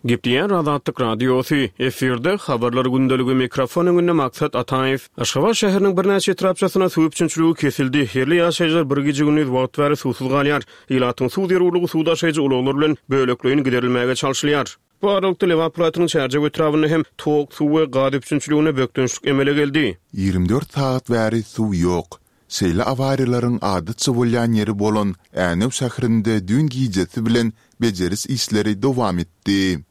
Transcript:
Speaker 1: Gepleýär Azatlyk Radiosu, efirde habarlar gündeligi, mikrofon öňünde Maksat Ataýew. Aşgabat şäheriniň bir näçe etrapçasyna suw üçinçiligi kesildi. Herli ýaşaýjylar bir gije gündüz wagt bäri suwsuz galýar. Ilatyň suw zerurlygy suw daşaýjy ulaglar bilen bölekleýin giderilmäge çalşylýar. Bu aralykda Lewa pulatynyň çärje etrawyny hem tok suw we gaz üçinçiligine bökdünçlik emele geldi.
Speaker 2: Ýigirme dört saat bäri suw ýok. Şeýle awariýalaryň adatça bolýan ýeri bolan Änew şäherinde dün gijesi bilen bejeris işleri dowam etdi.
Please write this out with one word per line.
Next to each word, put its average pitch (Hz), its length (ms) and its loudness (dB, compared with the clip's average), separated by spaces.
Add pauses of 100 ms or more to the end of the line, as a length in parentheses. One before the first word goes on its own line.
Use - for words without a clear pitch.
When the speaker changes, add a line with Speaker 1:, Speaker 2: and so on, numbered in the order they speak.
Speaker 1:
Gepleýär 127 480 0
Azatlyk 151 480 -2
Radiosu, 127 560 0 (220)
efirde 127 580 -2
habarlar 123 500 -2
gündeligi, 131 480 0
mikrofon 131 520 -2
öňünde 175 260 2
Maksat 147 420 -2
Ataýew. 131 480 -2 (160)
Aşgabat 156 380 0
şäheriniň 196 400 2
bir 185 80 0
näçe 196 280 0
etrapçasyna 185 560 0
suw 160 180 2
üçinçiligi 160 480 0
kesildi. 139 600 0
Herli 131 200 2
ýaşaýjylar 165 560 2
bir 139 120 0
gije 147 220 0
gündüz 151 220 2
wagt 127 320 -2
bäri 147 180 2
suwsuz 131 300 -4
galýar. 143 360 0 (280)
Ilatyň 123 400 0
suw 190 180 -2
zerurlygy 175 380 2
suw 160 240 0
daşaýjy 160 300 0
ulaglar 135 360 0
bilen 151 200 2 (140)
bölekleýin 131 540 2
giderilmäge 123 480 0
çalşylýar. 139 640 -2 (260)
Bu 196 80 2
aralykda 190 360 0
Lewa 165 240 2
pulatynyň 165 380 0
çärje 143 380 0
etrawyny 156 420 0
hem 160 140 2 (160)
tok 147 360 0
suw 151 200 -2
we 160 100 4
gaz 135 300 0
üçinçiligine 147 640 0
bökdünçlik 131 500 -2
emele 139 260 2
geldi. 143 460 0 (160)
Speaker 2:
Ýigirme 92 340 0
dört 135 260 -2
saat 131 360 -2
bäri 113 320 0
suw 110 360 -4
ýok. 87 400 0 (300)
Şeýle 90 340 0
awariýalaryň 123 800 0
adatça 95 480 -2
bolýan 120 400 2
ýeri 107 280 0
bolan 104 360 0 (200)
Änew 92 360 0
şäherinde 113 800 -2
dün 139 200 2
gijesi 113 580 -2
bilen 117 260 2 (280)
bejeris 95 460 -2
işleri 107 560 -2
dowam 120 360 0
etdi. 95 600 -2 (120)